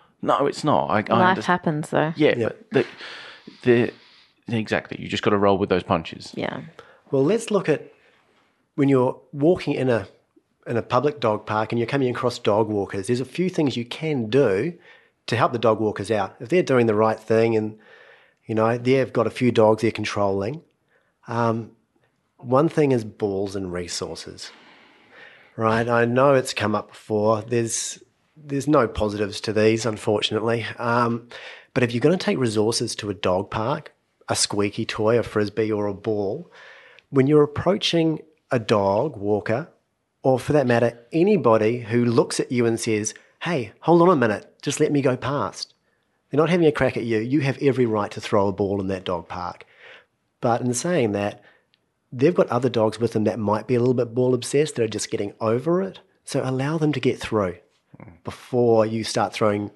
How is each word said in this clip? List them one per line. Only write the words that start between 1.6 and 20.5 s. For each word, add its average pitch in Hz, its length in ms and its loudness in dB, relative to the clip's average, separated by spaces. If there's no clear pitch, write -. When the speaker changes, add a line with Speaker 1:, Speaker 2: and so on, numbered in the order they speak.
Speaker 2:
though. 151 260 0
Speaker 1:
Yeah, 143 200 4
Speaker 3:
Yeah. 113 120 -2
Speaker 1:
but - 160 2
the, 120 300 4
the, 117 100 -4
exactly. 104 440 -4
You 92 80 -12
just 95 140 -4
got - 80 2
to 104 80 2
roll 101 200 4
with 98 120 -2
those 92 120 2
punches. - 540 -4
Speaker 2:
Yeah. - 240 -8
Speaker 3:
Well, 135 140 0
let's 220 260 -2
look 196 180 -2
at - 240 -2
when 139 140 2
you're 131 300 2
walking 151 420 0
in 127 160 -2
a, 104 160 0
in 127 100 -4
a 110 60 0
public 143 360 0
dog 110 280 -2
park 107 260 -2
and 117 60 0
you're 117 100 -2
coming 139 220 0
across 117 280 -4
dog 107 300 2
walkers, 98 380 -4
there's 120 140 0
a 135 40 -6
few 175 260 -4
things 156 260 -2
you 117 80 -6
can 139 460 -6
do 127 440 2
to 120 100 -2
help 131 160 0
the 117 60 -4
dog 110 220 2
walkers 104 300 -4
out. 104 300 -2
If 120 100 -14
they're 180 120 2
doing 131 240 4
the 110 80 2
right 110 240 2
thing 113 380 2
and, 107 220 -2
you 113 80 -4
know, 110 240 2
they've 123 340 0
got 117 140 0
a 113 40 -2
few 123 200 2
dogs 110 320 4
they're 113 80 2
controlling, 101 720 -4